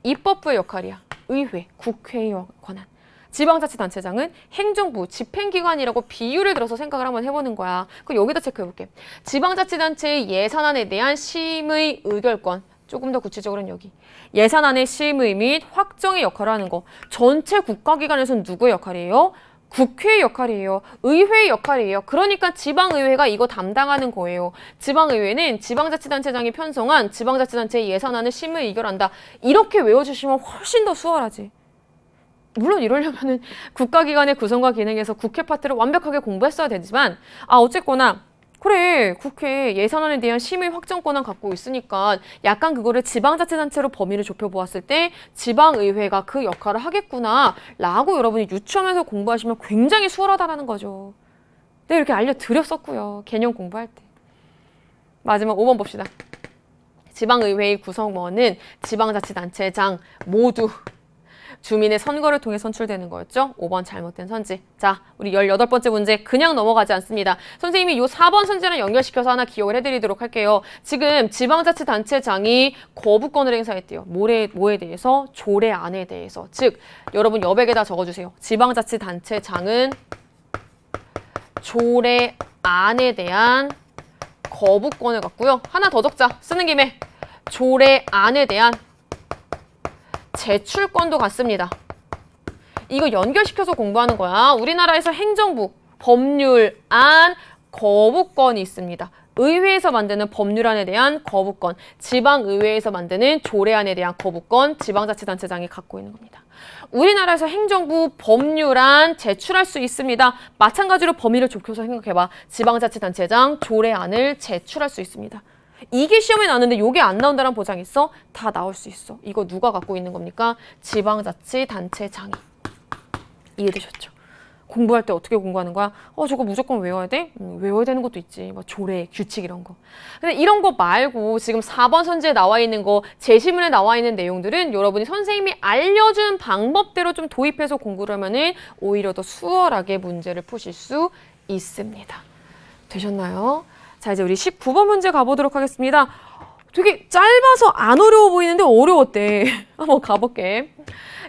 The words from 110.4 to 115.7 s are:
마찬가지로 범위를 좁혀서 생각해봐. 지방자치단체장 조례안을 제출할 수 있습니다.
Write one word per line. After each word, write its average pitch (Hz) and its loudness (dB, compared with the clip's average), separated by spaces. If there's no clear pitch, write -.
마찬가지로 349 4
범위를 247 2
좁혀서 220 -10
생각해봐. 214 -2
지방자치단체장 226 0
조례안을 220 0
제출할 262 -6
수 - -12
있습니다. 208 -16